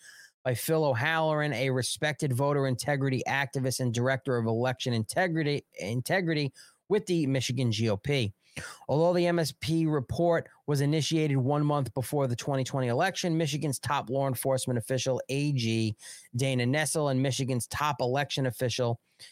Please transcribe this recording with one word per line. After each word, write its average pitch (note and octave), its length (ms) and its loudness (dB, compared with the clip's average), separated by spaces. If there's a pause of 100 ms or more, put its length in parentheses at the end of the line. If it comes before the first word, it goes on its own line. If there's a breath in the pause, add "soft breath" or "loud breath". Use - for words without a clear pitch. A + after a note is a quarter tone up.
(440 loud breath)
by B2+ 100 0
Phil D#3+ 300 0
O'Halloran, D3+ 720 0
a C3 160 0
respected C#3 600 -2
voter C#3 340 2
integrity C3 640 0
activist C3+ 520 -2
and B2 140 0
director B2+ 420 0
of A2+ 100 0
election B2 460 0
integrity, D3 720 0 (140)
integrity D3 760 -2 (360 loud breath)
with G#3 180 0
the E3+ 200 2
Michigan B2+ 460 0
G A2 180 0
O G2+ 60 0
P. B2 380 -2 (540 loud breath)
Although D#3+ 240 4
the F3 160 4
M E3+ 100 2
S D#3 220 -2
P D#3+ 260 2
report D#3 640 2 (180 loud breath)
was D3 140 2
initiated D3+ 560 2
one C#3+ 280 2
month D3 300 0
before C#3 320 0
the A#2+ 80 0
twenty C3+ 300 -2
twenty C3 240 -2
election, D#3+ 500 0
Michigan's D3 400 0
top - 320 -2
law C3+ 160 0
enforcement C3 520 0
official, B2+ 500 -2
A C#3+ 240 0
G A2+ 420 0 (400 loud breath)
Dana B2+ 300 0
Nessel, D3 480 0
and B2+ 100 2
Michigan's C3 460 -2
top D3 320 -2
election C3 460 0
official, A#2+ 520 -2 (340 loud breath)